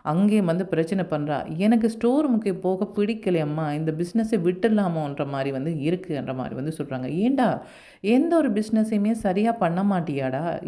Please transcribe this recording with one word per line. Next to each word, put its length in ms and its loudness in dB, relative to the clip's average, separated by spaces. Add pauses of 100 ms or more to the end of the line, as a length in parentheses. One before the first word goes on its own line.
அங்கே 380 4
வந்து 260 2
பிரச்சனை 380 0
பண்றா, 320 -2 (200)
எனக்கு 340 4
ஸ்டோர் 340 2
ரூமுக்கு 360 2
போக 320 0
பிடிக்கலையம்மா, 800 0
இந்த 180 -2
பிசினஸை 500 0
விட்டுடலாமோன்ற 840 0
மாதிரி 240 -4
வந்து 300 -4
இருக்குன்ற" 540 -4
மாதிரி 200 -6
வந்து 220 -6
சொல்றாங்க. 320 -6 (100)
"ஏண்டா, 300 2 (560)
எந்த 320 2
ஒரு 160 2
பிசினஸையுமே 640 0
சரியா 380 0
பண்ண 300 0
மாட்டியாடா? 640 0 (220)